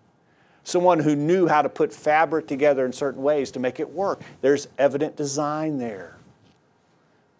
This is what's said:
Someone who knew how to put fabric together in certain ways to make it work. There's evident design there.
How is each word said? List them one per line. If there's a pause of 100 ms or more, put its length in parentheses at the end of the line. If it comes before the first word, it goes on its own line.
(640)
Someone
who
knew
how
to
put
fabric
together
in
certain
ways
to
make
it
work. (220)
There's
evident
design
there. (1200)